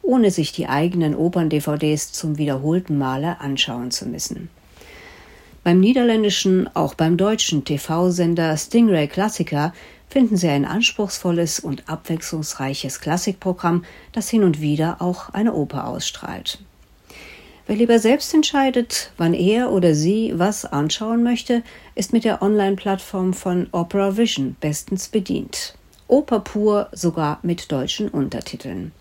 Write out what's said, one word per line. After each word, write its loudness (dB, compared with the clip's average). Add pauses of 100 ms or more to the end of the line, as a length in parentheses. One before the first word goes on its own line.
ohne 4
sich -2
die -6
eigenen 0
Opern-D 0
V -2
Ds -2
zum -4
wiederholten 0
Male -2
anschauen -4
zu -6
müssen. -10 (1160)
Beim 6
niederländischen, 2
auch 0
beim 2
deutschen 0
T-V-Sender 0
Stingray 2
Classica -2 (340)
finden 4
Sie 2
ein 2
anspruchsvolles -2
und -8
abwechslungsreiches -6
Klassikprogramm, -2 (280)
das -6
hin 4
und 2
wieder 0
auch -4
eine 0
Oper -4
ausstrahlt. -8 (1040)
Wer -2
lieber 6
selbst 2
entscheidet, 2
wann 2
er 2
oder 4
sie 0
was 0
anschauen -2
möchte, 0 (320)
ist -4
mit 4
der 0
Online-Plattform 0
von -2
Opera 0
Vision 0
bestens -4
bedient. -4 (320)
Oper 4
pur, 0
sogar -2
mit -4
deutschen -2
Untertiteln. -6